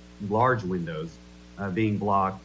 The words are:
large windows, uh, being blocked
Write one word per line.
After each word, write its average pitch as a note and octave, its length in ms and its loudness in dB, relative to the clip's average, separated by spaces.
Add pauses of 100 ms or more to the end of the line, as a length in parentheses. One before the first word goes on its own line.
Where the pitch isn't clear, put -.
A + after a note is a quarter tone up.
(280)
large A#2 340 4
windows, E2 540 -4 (420)
uh, G2 120 -4
being G#2 280 2
blocked G2 460 0